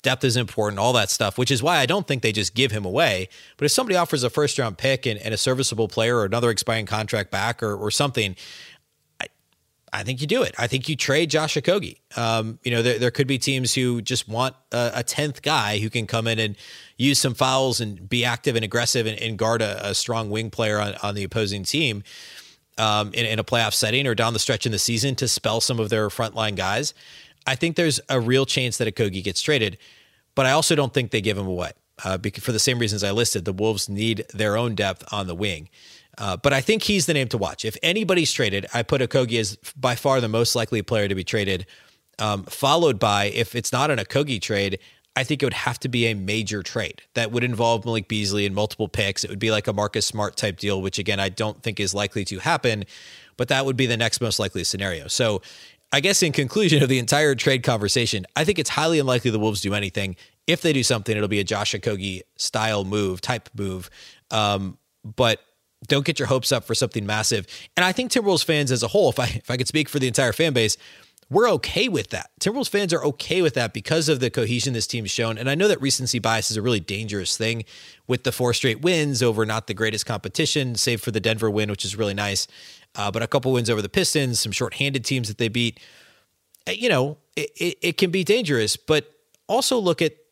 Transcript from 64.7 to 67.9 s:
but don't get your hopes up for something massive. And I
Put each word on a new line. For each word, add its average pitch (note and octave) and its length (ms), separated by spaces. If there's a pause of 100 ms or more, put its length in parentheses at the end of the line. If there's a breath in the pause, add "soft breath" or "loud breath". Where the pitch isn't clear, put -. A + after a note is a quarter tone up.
but A2 340 (480)
don't C#3 180
get D#3 140
your C3 80
hopes C3 240
up B2 140
for A2+ 100
something G#2+ 300
massive. G#2+ 420 (300 loud breath)
And F3+ 80
I F#3 80